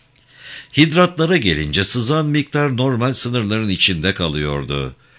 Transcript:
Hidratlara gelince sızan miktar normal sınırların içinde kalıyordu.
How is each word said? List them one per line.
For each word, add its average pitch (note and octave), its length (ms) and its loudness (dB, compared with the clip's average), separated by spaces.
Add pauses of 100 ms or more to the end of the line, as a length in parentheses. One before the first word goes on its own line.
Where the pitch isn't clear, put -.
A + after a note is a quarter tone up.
(760)
Hidratlara E3 600 4
gelince D#2 460 0
sızan B2+ 420 0
miktar D3 520 0
normal B2+ 360 0
sınırların A2 560 -2
içinde F#2 440 0
kalıyordu. C#2+ 840 -4 (240)